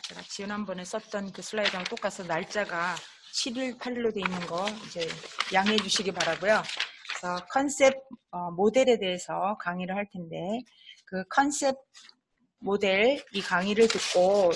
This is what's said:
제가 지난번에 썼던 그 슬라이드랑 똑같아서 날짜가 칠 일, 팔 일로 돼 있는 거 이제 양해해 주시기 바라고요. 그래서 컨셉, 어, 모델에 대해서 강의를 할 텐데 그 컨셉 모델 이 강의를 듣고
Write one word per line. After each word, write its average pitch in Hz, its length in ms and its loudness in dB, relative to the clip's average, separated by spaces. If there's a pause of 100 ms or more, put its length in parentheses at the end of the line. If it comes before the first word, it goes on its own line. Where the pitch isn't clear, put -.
제가 175 180 -14
지난번에 196 640 -6
썼던 202 480 -6
그 - 80 -12
슬라이드랑 202 420 -2
똑같아서 - 400 -4
날짜가 175 720 -2 (380)
칠 247 240 -4
일, 254 200 -4
팔 247 200 -6
일로 233 160 0
돼 208 80 -4
있는 185 260 -2
거 170 180 -2 (220)
이제 170 180 -6 (480)
양해해 196 240 4
주시기 190 360 0
바라고요. 175 480 2 (480)
그래서 180 380 -6
컨셉, 269 480 4 (360)
어, 175 200 -6
모델에 226 460 4
대해서 180 640 -2
강의를 180 340 -4
할 202 160 -4
텐데 175 520 -8 (440)
그 190 220 -6
컨셉 277 480 2 (840)
모델 202 640 2 (120)
이 196 80 -4
강의를 202 480 4
듣고 185 680 4